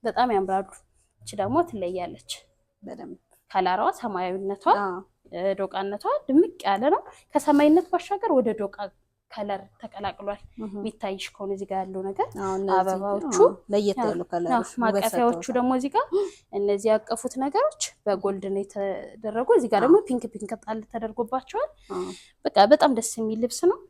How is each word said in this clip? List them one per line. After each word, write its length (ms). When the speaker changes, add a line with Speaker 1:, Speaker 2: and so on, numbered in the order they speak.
Speaker 1:
በጣም 260
ያምራሉ። 400
እቺ 140
ደግሞ 300
ትለያለች። 640
Speaker 2:
በደንብ 340
Speaker 1:
ከለሯ 300
ሰማያዊነቷ፣ 720
Speaker 2:
አዎ። 220
Speaker 1:
እ፣ 260
ዶቃነቷ 480
ድምቅ 380
ያለ 280
ነው። 120
ከሰማይነት 580
ባሻገር 440
ወደ 240
ዶቃ 220
ከለር 300
ተቀላቅሏል። 600
Speaker 2:
እህ። 180
Speaker 1:
የሚታይሽ 540
ከሆነ 240
እዚህ 160
ጋር 100
ያለው 260
ነገር 300
Speaker 2:
አዎ፣ 200
እነዚህ 240
Speaker 1:
አበባዎቹ፣ 580
Speaker 2:
አዎ፣ 120
ለየት 300
Speaker 1:
አዎ፣ 80
Speaker 2:
ያሉ 160
ከለሮች 300
Speaker 1:
አዎ፣ 100
Speaker 2:
ውበት 180
Speaker 1:
ማቀፊያዎቹ 520
Speaker 2:
ሰጥተውታል። 220
Speaker 1:
ደግሞ 180
እዚህ 180
ጋር 140
እነዚህ 360
ያቀፉት 480
ነገሮች 440
በጎልድ 440
ነው 160
የተደረጉ። 920
እዚህ 160
ጋር 100
Speaker 2:
አዎ። 60
Speaker 1:
ደግሞ 200
ፒንክ 240
ፒንክ 280
ጣል 300
ተደርጎባቸዋል። 840
Speaker 2:
አዎ። 140
Speaker 1:
በቃ 160
በጣም 260
ደስ 200
የሚል 260
ልብስ 240
ነው። 160